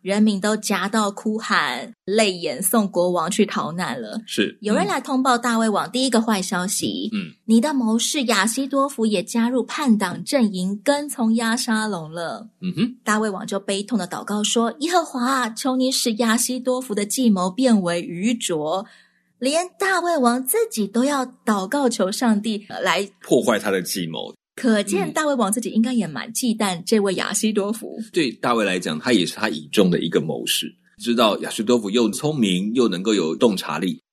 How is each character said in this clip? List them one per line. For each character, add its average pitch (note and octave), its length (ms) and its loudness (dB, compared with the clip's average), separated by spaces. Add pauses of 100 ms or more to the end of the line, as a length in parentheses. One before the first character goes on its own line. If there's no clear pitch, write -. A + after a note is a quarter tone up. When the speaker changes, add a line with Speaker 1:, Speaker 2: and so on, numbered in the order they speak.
Speaker 1:
人 G3+ 200 2
民 G#3 180 4
都 G#3 160 0
夹 G3 320 -2
道 G#3 220 0
哭 G#3+ 260 -4
喊， D#3 560 0 (140)
泪 G#3 260 4
眼 E3+ 300 -4
送 G#3 260 2
国 F3+ 220 2
王 F3 200 0
去 G#3 140 2
逃 D3+ 280 -4
难 D#3 280 -4
了。 A2+ 240 -10
Speaker 2:
是。 - 380 -2
Speaker 1:
有 G#3 120 0
人 F4 120 2
来 F4 120 -2
通 C4 240 -2
报 C4 140 4
大 A#3 220 0
卫 A3+ 100 2
王 E3+ 240 -2
第 B3+ 140 0
一 - 20 0
个 A3+ 140 4
坏 A3 180 0
消 F#3 260 -2
息， A2+ 460 -4
Speaker 2:
嗯。 - 220 -6 (100)
Speaker 1:
你 A3+ 160 6
的 D4 140 -2
谋 A3+ 240 2
士 C#4+ 240 -2
亚 G3+ 240 2
西 C4+ 200 -2
多 C#4 220 0
福 A#3 160 -2
也 G#3 180 2
加 A#3 280 0
入 B3+ 120 2
叛 C4 360 2
党 F3 260 -2
阵 A3 300 2
营， F#3+ 280 -4
跟 D4 240 0
从 A3+ 280 0
押 A3+ 200 0
沙 A3 320 -2
龙 E3 240 -6
了。 D#3+ 380 -8 (140)
Speaker 2:
嗯 F3+ 120 -4
哼。 A#3+ 300 -2
Speaker 1:
大 G#3+ 140 2
卫 A3 100 0
王 G3 180 -6
就 G3 140 -4
悲 G3 220 -4
痛 G3+ 160 -2
的 F3+ 100 -4
祷 - 160 -8
告 G#3 180 -2
说 A#3 380 0
：“耶 E4 100 -2
和 F4 140 2
华 B3 260 -4
啊， B3 200 0
求 B3+ 260 -2
你 C4 160 2
使 A#3+ 220 0
亚 A3+ 200 2
西 B3+ 240 -2
多 B3+ 220 -2
福 A#3 140 -8
的 G3+ 100 0
计 A#3+ 240 2
谋 F#3 220 4
变 A3+ 320 4
为 F3 180 0
愚 F3+ 320 -2
拙。” F3+ 540 -2 (520)
连 D4+ 280 0 (120)
大 F#4+ 220 2
卫 E4+ 160 0
王 B3 260 2
自 C4 140 -2 (140)
己 G#3 160 -2
都 A#3 180 0
要 C#4 220 0 (180)
祷 G3 240 0
告 C#4 220 2
求 G3 200 0
上 G#3+ 300 2
帝， G#3 300 -4
呃， F#2 100 -10
来 F#3 260 0 (140)
Speaker 2:
破 C3 220 2
坏 G#2+ 160 4
他 G2+ 120 -2
的 F#2+ 120 0
计 F2 240 -4
谋。 A#1+ 280 -10 (220)
Speaker 1:
可 G#3+ 260 2
见 G3+ 280 -2
大 D#4 140 -2
卫 C#4+ 120 2
王 G#3 140 2
自 G#3+ 80 -4
己 - 120 -6
应 A3 100 0
该 B3 140 0
也 G3+ 120 2
蛮 D3 280 -8
忌 A#3+ 200 0
惮 F#3 300 -2
这 A3 160 2
位 G3 140 0
亚 - 180 -2
西 A3 180 0
多 G#3 220 -2
福。 - 260 -10
Speaker 2:
嗯。 A3 140 -8
对 D3 180 0
大 B2 220 -2
卫 A2+ 100 2
来 F#2 160 0
讲， E2+ 200 -4
他 B2 160 2
也 F2 100 6
是 E2 100 -6
他 G#2+ 140 -2
倚 - 240 -6
重 F#2 180 6
的 F2 100 2
一 - 100 -4
个 F2 100 2
谋 B1 240 -6
士， - 260 -2 (280)
知 A2+ 160 -2
道 A2 240 4
亚 A2+ 100 -6
西 A2 140 -6
多 A#2+ 160 4
福 G#2 100 -2
又 A2 220 2
聪 D3 280 -2
明 G2+ 360 2
又 B2 120 4
能 F#2 160 -2
够 G#2+ 120 2
有 E2 200 0
洞 A2 220 2
察 D#2 220 -6
力。 F2 200 -2 (140)